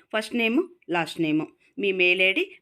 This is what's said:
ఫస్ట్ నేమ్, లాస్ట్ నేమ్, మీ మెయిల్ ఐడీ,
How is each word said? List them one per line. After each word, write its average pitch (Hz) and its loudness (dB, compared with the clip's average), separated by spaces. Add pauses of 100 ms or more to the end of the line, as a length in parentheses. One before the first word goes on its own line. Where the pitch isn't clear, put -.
(180)
ఫస్ట్ 220 -6
నేమ్, 233 0 (260)
లాస్ట్ 165 -2
నేమ్, 156 0 (340)
మీ 196 0
మెయిల్ 180 2
ఐడీ, 190 2 (100)